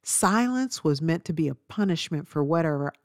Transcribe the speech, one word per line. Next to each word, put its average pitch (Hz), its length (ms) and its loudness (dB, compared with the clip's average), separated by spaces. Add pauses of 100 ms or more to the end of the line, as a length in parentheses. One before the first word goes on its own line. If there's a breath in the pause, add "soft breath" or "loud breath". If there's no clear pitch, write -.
Silence 247 800 0
was 147 180 2
meant 165 240 0
to 175 80 -4
be 156 140 0
a 135 80 -4
punishment 170 720 -2
for 147 160 0
whatever 147 480 0 (140)